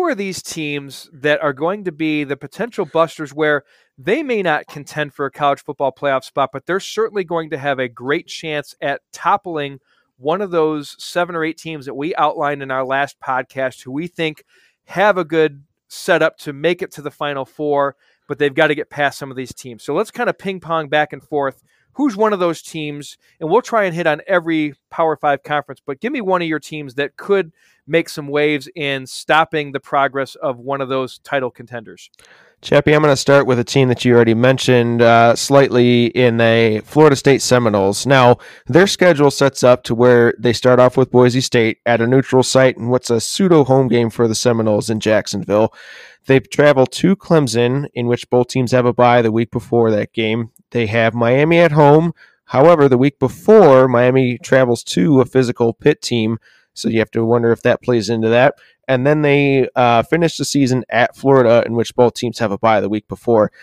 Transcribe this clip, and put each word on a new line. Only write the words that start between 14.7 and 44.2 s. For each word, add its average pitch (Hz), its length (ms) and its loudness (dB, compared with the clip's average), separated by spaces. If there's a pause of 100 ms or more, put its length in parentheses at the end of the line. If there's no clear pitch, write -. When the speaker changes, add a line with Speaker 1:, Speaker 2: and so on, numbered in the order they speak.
Speaker 1:
have 196 320 0
a 175 80 -4
good 156 400 -2 (240)
setup 160 480 -2
to 147 160 -14
make 170 280 -4
it 185 100 -12
to 151 100 -20
the 143 100 -12
Final 143 320 -8
Four, 143 540 -4 (320)
but 139 100 -10
they've 143 160 -2
gotta 156 180 0
get 143 160 -10
past 143 300 -6
some 135 120 -14
of 123 40 -18
these 127 180 -12
teams. 120 300 -20
So 143 100 -8
let's 202 180 -6
kinda 233 220 -6
ping 190 280 -12
pong 160 260 -6
back 151 240 -2
and 143 100 -18
forth. 139 400 -6 (320)
Who's 254 240 -4
one 214 160 0
of 190 60 -2
those 170 220 -4
teams? 147 560 -14 (220)
And 160 100 -6
we'll 220 120 2
try 220 240 -2
and 170 100 -4
hit 170 100 -4
on 151 220 -2
every 160 460 -2 (160)
Power 160 260 -2
Five 143 280 -2
conference, 147 420 -6
but 139 160 -12
give 240 100 -6
me 294 80 -8
one 185 220 -2
of 165 60 -6
your 156 120 -4
teams 147 360 -16
that 143 200 -6
could 190 380 -4 (340)
make 165 220 -2
some 147 180 -12
waves 147 480 -2
in 139 320 -8
stopping 156 640 -2
the 135 80 -8
progress 135 560 -4
of 131 240 -8
one 139 220 -8
of 127 80 -8
those 135 300 -6
title 135 300 -6
contenders. 113 600 -20 (520)
Speaker 2:
Chappie, 147 320 2
I'm 151 80 4
gonna 147 140 4
start 139 320 2
with 123 120 2
a 120 40 0
team 135 240 0
that 120 160 -2
you 123 100 4
already 117 200 4
mentioned, 120 680 2
uh, 117 360 4
slightly 120 720 2
in 120 280 0
the 113 480 2
Florida 147 320 4
State 131 260 2
Seminoles. 104 640 0
Now, 123 340 4 (260)
their 170 220 4
schedule 147 440 2
sets - 320 -2
up 123 200 4
to 120 120 -6
where 120 420 4
they 117 140 0
start 123 300 2
off 127 160 2
with 131 140 2
Boise 123 300 4
State 113 440 0
at 117 160 2
a 113 60 0
neutral 131 360 2
site 131 320 2
in 117 140 -8
what's 127 200 -2
a 117 120 0
pseudo 170 420 2
home 131 240 2
game 120 220 0
for 117 180 0